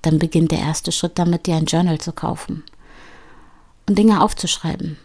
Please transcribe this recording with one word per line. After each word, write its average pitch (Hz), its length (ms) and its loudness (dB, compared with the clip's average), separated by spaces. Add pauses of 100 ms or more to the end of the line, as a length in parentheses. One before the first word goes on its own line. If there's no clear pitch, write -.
Dann 156 160 2
beginnt 165 340 2
der 160 60 -2
erste 156 340 -4
Schritt - 260 -4
damit, 170 280 0
dir 165 100 0
ein 156 80 2
Journal 165 340 0
zu - 140 -8
kaufen - 500 -8 (1300)
und 196 80 4
Dinge 208 260 6
aufzuschreiben. 165 840 -4